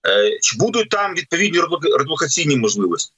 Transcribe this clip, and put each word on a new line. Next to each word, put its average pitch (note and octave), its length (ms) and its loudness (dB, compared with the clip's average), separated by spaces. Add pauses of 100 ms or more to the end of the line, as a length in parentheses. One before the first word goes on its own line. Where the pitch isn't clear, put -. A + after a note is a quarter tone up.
Е, G3+ 360 2
чи - 160 -2
будуть A3 300 0
там G3+ 260 -2
відповідні F3 460 0
редлока-, - 380 0
редлокаційні D3 580 0
можливості? G2+ 600 -2